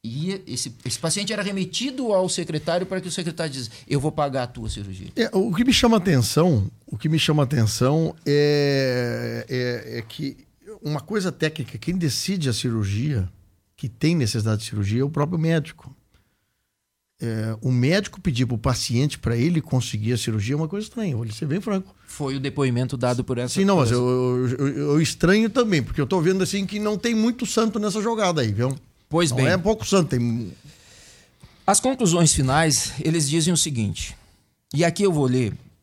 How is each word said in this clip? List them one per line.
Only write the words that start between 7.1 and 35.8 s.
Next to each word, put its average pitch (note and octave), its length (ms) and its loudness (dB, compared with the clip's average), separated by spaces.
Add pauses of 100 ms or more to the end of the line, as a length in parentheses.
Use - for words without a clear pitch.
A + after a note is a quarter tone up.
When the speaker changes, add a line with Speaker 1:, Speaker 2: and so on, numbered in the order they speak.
Speaker 2:
chama D3+ 240 4
a - 20 4
atenção C#3 680 2 (100)
é, C3 1200 0
é, B2 480 -4
é A#2 60 -6
que C3+ 340 -10 (440)
uma D3 200 -4
coisa G3 300 -2
técnica, D#3 460 -4
quem F3 200 -4
decide E3+ 500 -2
a A#2+ 60 0
cirurgia, A2 760 -2 (480)
que B2 140 -8
tem E3 260 0
necessidade A2 460 0
de - 80 -10
cirurgia, G#2 320 0
é - 20 2
o C#3+ 60 -2
próprio D#3 280 -2
médico. D#3+ 560 -2 (1300)
É, A2 420 -4
o C3 100 0
médico D3 500 2
pedir B2+ 240 0
pro A#2 140 -2
paciente B2+ 580 0
pra A#2+ 180 -2
ele D#3+ 240 2
conseguir A#2 540 -2
a A#2 40 0
cirurgia A2 360 -2
é - 20 0
uma D#3 140 -2
coisa G#3 180 -6
estranha, G3 280 -4
vou A#2 100 -4
lhe G#2+ 80 -8
ser D3+ 140 -6
bem D#3+ 120 -2
franco. G3 340 -4 (120)
Speaker 1:
Foi C#3 300 -6
o C#3 40 -4
depoimento C3 560 0
dado B2 300 0
por B2 140 -2
essa B2 160 -4
Speaker 2:
Sim, G3 100 4
não, G3 120 6
mas B2 120 4
Speaker 1:
por A#2+ 60 4
essa B2 80 2
Speaker 2:
eu, B2+ 440 2
eu, C3+ 200 0
eu, C#3+ 100 -2 (160)
eu D#3+ 80 4
estranho G3+ 480 4
também, G#3 340 2
porque - 160 -4
eu C3+ 80 0
tô F#3+ 140 2
vendo F#3+ 220 2
assim G3 220 -2
que G#3 140 -6
não G#3 180 -2
tem A#3 180 0
muito A3+ 300 2
santo A3 340 0
nessa G#3 220 0
jogada G3 400 0
aí, G#2+ 120 2
viu? B2 200 0 (360)
Speaker 1:
Pois E3 200 2
Speaker 2:
Não B2 80 -2
Speaker 1:
bem. C3 100 4
Speaker 2:
é F3+ 100 4
pouco G#3+ 280 0
santo, F#3 240 2
tem A#2+ 420 -2 (1120)
Speaker 1:
As G3+ 140 4
conclusões F3 540 2
finais, D3 640 2
eles D#3 300 0
dizem E3 240 2
o D#3+ 40 2
seguinte, A#2 600 -4 (580)
e D#3 80 2
aqui E3+ 180 0
eu G3 120 2
vou D3 120 2
ler B2 300 0 (280)